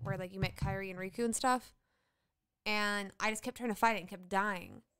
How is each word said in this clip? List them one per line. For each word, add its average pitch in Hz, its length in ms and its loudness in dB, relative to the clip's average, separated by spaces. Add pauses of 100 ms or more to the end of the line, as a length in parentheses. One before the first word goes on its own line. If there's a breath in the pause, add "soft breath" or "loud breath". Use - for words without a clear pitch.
where, 190 160 -2
like, 185 160 -8
you 190 60 -8
met 185 160 0
Kairi 196 340 -2
and 180 80 -8
Riku 190 260 -2
and 226 100 2
stuff. 254 400 2 (920)
And 208 520 2
I 214 120 0
just 214 120 -4
kept 247 140 -6
trying 240 140 -2
to 202 40 0
fight 226 220 4
it 175 40 -4
and 180 80 -10
kept 185 200 -12
dying. 190 540 0 (180)